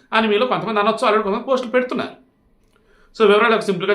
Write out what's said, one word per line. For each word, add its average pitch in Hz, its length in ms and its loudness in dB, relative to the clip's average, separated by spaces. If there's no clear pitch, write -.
అని 226 160 0
మీలో 208 180 2
కొంతమంది 214 340 -2
అనొచ్చు, 214 240 0
already 214 180 2
కొంతమంది 208 240 -4
పోస్టులు 254 260 -2
పెడుతున్నారు. 254 420 -4
So 220 160 2
వివరాలకు 220 280 4
సింపుల్గా 190 340 -2